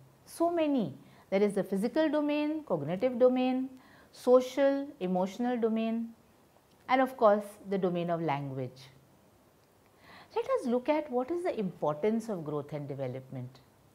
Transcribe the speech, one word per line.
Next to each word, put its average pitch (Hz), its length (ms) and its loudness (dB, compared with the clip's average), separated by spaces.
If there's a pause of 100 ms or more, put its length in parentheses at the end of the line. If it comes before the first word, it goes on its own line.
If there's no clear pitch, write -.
(240)
So - 260 0
many. 285 440 0 (340)
There 196 140 2
is 208 100 4
the 196 120 0
physical 240 440 0
domain, 294 560 -2
cognitive 185 540 -2
domain, 254 500 2 (440)
social, 277 760 2 (120)
emotional 190 580 -2
domain, 226 500 -2 (800)
and 262 140 6
of 262 160 -2
course, 208 260 6 (240)
the 196 80 -2
domain 175 320 0
of 170 140 -2
language. 139 680 -4 (1500)
Let 466 100 0
us 466 200 0
look 247 220 0
at 302 240 0
what 254 180 0
is 349 140 -2
the 349 120 -2
importance 208 720 -2
of 180 160 -6
growth 147 280 -6
and 147 160 -6
development. 131 720 -8 (340)